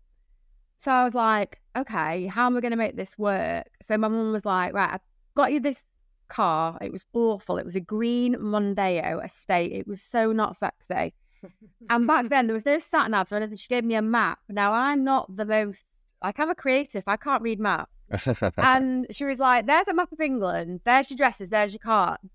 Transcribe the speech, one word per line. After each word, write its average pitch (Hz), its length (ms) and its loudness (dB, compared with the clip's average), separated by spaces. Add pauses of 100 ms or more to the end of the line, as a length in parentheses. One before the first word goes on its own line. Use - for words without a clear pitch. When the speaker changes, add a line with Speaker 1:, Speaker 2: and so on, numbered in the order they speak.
(760)
Speaker 1:
So - 160 -2
I 254 120 4
was 240 100 -2
like, 220 460 0 (160)
"Okay, 180 500 -4
how 226 200 0
am 247 100 2
I 240 40 0
gonna 233 160 -2
make 220 200 -2
this - 220 -10
work?" 185 480 -2 (160)
So 214 160 -2
my 220 100 2
mum 220 240 0
was 208 120 -4
like, 185 300 0
"Right, 196 180 0
I've 190 80 -8 (340)
got 269 180 2
you 294 80 0
this 262 240 -4 (440)
car." 165 520 0
It - 120 -10
was - 220 -12
awful. 214 440 0
It - 60 -6
was 175 100 -12
a 190 60 0
green 240 560 0
Mondeo 196 880 -2
estate. 180 480 -2
It 190 160 -8
was 196 140 -10
so 220 300 0
not 220 240 0
sexy. - 580 -4 (280)
Speaker 2:
<laughs> 214 480 -14
Speaker 1:
And 240 160 2
back 262 220 2
then, 269 200 2
there 226 60 0
was 220 120 -2
no 294 120 4
sat 294 320 0
navs 196 220 0
or 208 40 -2
anything. 214 200 -4
She - 120 -16
gave 247 160 0
me 233 100 0
a 214 80 2
map. 220 460 0
Now, 202 240 0
I'm 269 320 2
not 262 320 0
the 208 100 -4
most, 214 400 -2 (360)
like, 196 160 -6
I'm 311 120 0
a 349 40 0
creative. 262 520 -2
I 208 100 0
can't 262 260 -2
read 226 180 -2
maps. 196 300 0 (200)
Speaker 3:
<laughs> 107 480 0
Speaker 1:
And 254 520 2
she - 140 -6
was 269 140 -2
like, 247 280 2
"There's 330 220 2
a 349 60 -2
map 339 180 0
of 311 80 -8
England. 180 640 -2
There's 254 260 4
your 262 60 -12
dresses. 233 340 0
There's 208 220 2
your 214 80 -12
car. 196 380 0 (160)